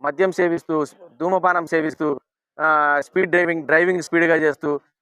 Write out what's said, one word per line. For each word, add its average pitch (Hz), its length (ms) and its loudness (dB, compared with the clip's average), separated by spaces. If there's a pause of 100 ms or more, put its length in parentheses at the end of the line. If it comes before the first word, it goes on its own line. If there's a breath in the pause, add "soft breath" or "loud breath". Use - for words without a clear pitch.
మద్యం 147 300 0
సేవిస్తూ, 165 520 -2 (360)
ధూమపానం 175 460 0
సేవిస్తూ, 151 540 -2 (400)
ఆ, 151 400 2
స్పీడ్ 185 300 -2
డ్రైవింగ్, 170 360 0
డ్రైవింగ్ 170 360 2
స్పీడ్‌గా 165 340 2
చేస్తూ, 147 440 -2 (220)